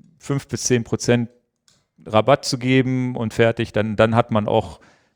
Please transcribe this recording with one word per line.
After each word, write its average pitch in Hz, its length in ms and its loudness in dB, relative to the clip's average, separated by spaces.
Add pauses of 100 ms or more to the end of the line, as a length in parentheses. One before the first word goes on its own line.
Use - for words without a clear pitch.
(180)
fünf - 300 -6
bis - 160 -6
zehn 123 220 0
Prozent 120 440 0 (760)
Rabatt 110 400 2
zu 135 120 -4
geben 127 600 0
und 113 160 -6
fertig, 113 400 0
dann, 107 240 -2
dann 113 180 4
hat 120 160 0
man 107 160 0
auch - 320 -2 (360)